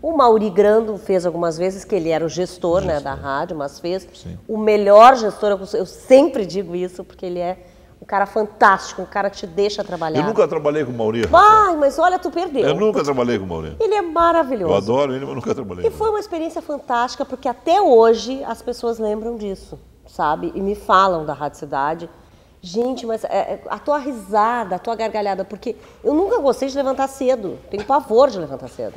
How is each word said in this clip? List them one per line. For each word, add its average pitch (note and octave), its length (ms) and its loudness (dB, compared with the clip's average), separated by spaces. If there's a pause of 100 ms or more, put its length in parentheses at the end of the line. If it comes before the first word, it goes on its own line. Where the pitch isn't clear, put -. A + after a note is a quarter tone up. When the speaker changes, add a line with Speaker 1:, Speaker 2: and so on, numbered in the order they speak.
Speaker 1:
O D#4+ 160 -2
Mauri A3 320 6
Grando G#3 480 2
fez F3+ 300 -2
algumas E3 320 -2
vezes, F#3 240 -4
que - 100 -6
ele E3 180 0
era D#3+ 140 0
o E3 40 -2
gestor, F3 540 -2
né, F3+ 180 -2
Speaker 2:
Gestor. - 20 -14
Speaker 1:
da C#3 180 -8
rádio, D3 360 -6
mas C#3+ 240 -10
fez. F#3 340 -6
Speaker 2:
Sim. F3 320 -16
Speaker 1:
O A3 100 -6
melhor G#3+ 600 8
gestor, G#3+ 340 -2
eu, G3+ 80 0 (180)
eu F#3 80 -2
sempre C4 640 4
digo F3 300 -8
isso, F3+ 260 -8
porque - 240 -14
ele F3 140 -6
é F3+ 180 -6 (420)
um - 40 -20
cara G3 200 0
fantástico, G#3 800 2
um - 20 -8
cara G3+ 240 -4
que G3 100 -10
te - 100 -12
deixa G3+ 340 -2
trabalhar. D#3+ 380 -4
Speaker 2:
Eu - 40 0
nunca G3+ 220 2
trabalhei D3+ 380 -2
com B2 80 -8
o - 20 -8
Mauri, A2+ 380 -2
Speaker 1:
Ai, G#4 420 6
mas C#4+ 240 0
olha, F4+ 180 2
tu F4+ 140 -6
perdeu. E4 340 -4
Speaker 2:
Eu D3+ 120 2
nunca F#3+ 260 0
trabalhei B2 380 0
com F#2+ 40 -8
o F#2+ 40 -10
Mauri. D#2+ 320 -8
Speaker 1:
Ele G#4+ 160 0
é G4+ 60 0
maravilhoso. D#4+ 680 0
Speaker 2:
Eu - 40 2
adoro B2 400 0
ele, C3+ 100 -8
mas C#3 80 -10
nunca - 180 -6
trabalhei G2 320 -8
Speaker 1:
E A4+ 60 2
Speaker 2:
com - 60 -14
Speaker 1:
foi G#4+ 100 -4
Speaker 2:
ele. A4 80 -2
Speaker 1:
uma G#4 60 -4
experiência E4 420 -8
fantástica, C4 640 -4
porque B3+ 240 -8
até E4 340 2
hoje A#3 640 4
as - 180 -10
pessoas A#3 380 -6
lembram A3 360 -4
disso, G3 440 -10 (260)
sabe? E3 480 -4
E - 60 -6
me G3 160 -4
falam F#3 500 2
da D3+ 60 -6
Rádio C#3+ 260 -8
Cidade. D3+ 500 -6 (520)
Gente, A#3+ 460 -6
mas A3 160 -6
é, - 60 -8
é, - 400 -4
a G#3+ 100 -8
tua D4 200 -2
risada, A3 760 -2
a F3+ 60 -6
tua A3+ 160 -6
gargalhada, G3+ 480 -4
porque G#3 320 -10 (260)
eu B3+ 100 0
nunca F#4+ 280 2
gostei C4+ 280 0
de C4 80 -8
levantar C4+ 300 -2
cedo. B3+ 500 -4 (140)
Tenho G3+ 140 -8
pavor C4+ 460 2
de G3+ 60 -10
levantar C3+ 320 -10
cedo. G#2+ 280 -10